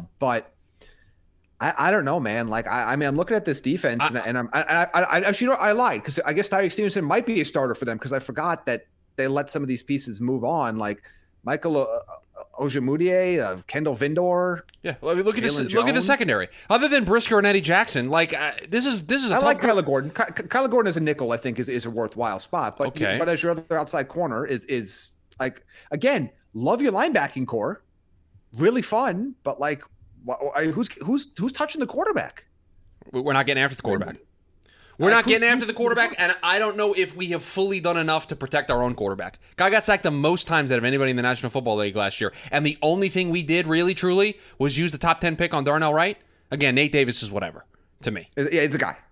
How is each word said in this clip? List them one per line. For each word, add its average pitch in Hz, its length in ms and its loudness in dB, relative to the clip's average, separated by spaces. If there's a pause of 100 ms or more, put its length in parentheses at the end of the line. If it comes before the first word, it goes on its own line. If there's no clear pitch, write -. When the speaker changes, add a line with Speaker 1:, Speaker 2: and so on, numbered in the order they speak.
(200)
Speaker 1:
but 120 320 -2 (1080)
I, 147 180 0
I 156 120 4
don't 196 140 2
know, 151 160 0
man. 117 280 -2
Like, 113 200 -4
I, 120 240 0
I 135 40 0
mean, 147 120 0
I'm 139 80 -2
looking 185 200 0
at 208 80 -2
this 147 180 -2
defense, 131 400 0
Speaker 2:
I 151 60 2
Speaker 1:
and, 123 100 -2
and 117 200 -4
I'm, 120 140 -4
I, 160 420 2
I, 175 80 4
I, 175 200 2
actually, 202 240 0
you 262 60 4
know, - 60 0
I 208 140 2
lied 220 320 0
'cause 156 200 -4
I 151 100 0
guess 196 140 0
Tyreek 196 220 2
Stevenson 202 340 -2
might 196 220 2
be 226 140 0
a 151 40 2
starter 131 300 0
for 123 120 -6
them 113 120 -2
'cause 131 140 -8
I 135 80 0
forgot 160 460 -4
that 120 200 -4 (300)
they 131 100 0
let 139 240 0
some 143 120 -4
of 135 60 -4
these 123 140 -4
pieces 127 380 -4
move 123 240 -2
on, 131 340 -2
like 104 240 -4 (420)
Michael, 147 340 0
uh, 135 60 2
uh, 113 300 -6 (440)
Ojemudia, 156 840 0
uh, 92 260 -4
Kendall 147 300 -2
Vindor. 175 680 0 (200)
Speaker 2:
Yeah, 165 180 -6
well, 156 120 -2
I - 20 2
mean, 185 100 0
look 214 120 2
at 240 60 -4
this, 147 180 2
Speaker 1:
Jalen 135 140 -4
Speaker 2:
look 233 100 4
at - 40 0
the 277 60 2
Speaker 1:
Jones. 240 120 0
Speaker 2:
secondary. 165 420 2 (220)
Other 247 180 4
than 277 160 2
Brisker 220 340 2
and 202 80 4
Eddie 196 140 4
Jackson, 151 500 2
like, 143 220 2
uh, 147 200 -4 (160)
this 240 180 0
is, 208 200 -2
this 262 180 0
is 226 60 0
a - 40 2
Speaker 1:
I - 40 4
Speaker 2:
tough 269 80 4
Speaker 1:
like 285 140 4
Speaker 2:
group. 240 120 4
Speaker 1:
Kyler 190 120 2
Gordon. 139 260 0
Ky-, 233 120 -2 (140)
Ky-, 220 80 -6
Kyler 254 260 0
Gordon 226 180 4
as 160 80 0
a 165 40 0
nickel, 143 320 0
I 117 40 0
think, 117 220 -4
is, 123 100 -4
is 120 180 -4
a 117 40 -8
worthwhile 110 480 -4
spot. 131 380 -4
But, 139 120 -2
Speaker 2:
Okay. 110 300 -2
Speaker 1:
but 165 100 0
as 160 140 0
your 170 100 0
other 165 120 -6 (140)
outside 147 300 -4
corner 131 380 -4
is, 127 200 -4
is, 117 440 -6 (300)
like, 131 240 -6 (260)
again, 160 400 0 (240)
love 151 280 0
your 254 100 2
linebacking 190 540 0
core, 120 360 -4 (720)
really 220 260 4
fun, 233 600 0
but, 135 180 -4
like, 147 220 -2 (440)
wh-, 123 140 -4
wh-, 139 160 -4
I, 160 100 0
who's, 160 220 -2 (160)
who's, 262 340 -2
who's 208 140 -2
touching 302 280 -4
the 247 60 -2
quarterback? 339 580 -4 (680)
Speaker 2:
We, 127 80 -4
we're 143 120 0
not 135 140 4
getting 135 180 2
after 131 120 -2
the - 60 -16
quarterback. 104 340 -2
Speaker 1:
It's - 80 -20 (720)
Speaker 2:
We're 156 80 4
Speaker 1:
Like, 202 100 8
Speaker 2:
not 226 80 4
Speaker 1:
who, 220 60 2
Speaker 2:
getting 226 180 4
Speaker 1:
who, 240 60 6
Speaker 2:
after 247 120 -2
the 220 60 -4
quarterback, 233 460 0
and 180 240 2
I 180 160 4
don't 214 180 0
know 208 160 2
if 180 240 0
we 180 120 -6
have 170 140 -2
fully 190 380 -2
done 170 160 0
enough 160 320 0
to 156 80 -6
protect 139 340 -2
our 123 120 2
own 123 120 0
quarterback. 98 440 -6 (180)
Guy 190 140 4
got 214 140 4
sacked 202 180 4
the 170 80 2
most 151 360 2
times 151 240 2
out 127 80 4
of 113 60 -2
anybody 135 260 2
in 123 60 0
the 123 60 -2
National 123 280 0
Football 120 260 0
League 104 200 -2
last 98 240 -2
year, 101 100 -2 (200)
and 147 140 2
the 147 180 0
only 180 260 2
thing 180 220 -2
we 175 120 0
did 165 240 2
really, 175 280 2
truly, 196 440 2 (200)
was 139 200 0
use 165 140 0
the 143 60 -8
top 165 220 2
ten 170 140 0
pick 170 200 -2
on 143 100 0
Darnell 151 300 2
Wright. 180 240 0 (320)
Again, 143 240 2
Nate 143 180 2
Davis 131 300 2
is 104 100 -8
whatever 90 320 -6 (380)
to 120 80 -4
me. 92 260 -8
Speaker 1:
Yeah, 143 80 0 (160)
he's 147 140 2
a 143 40 0
guy. 104 180 -2 (160)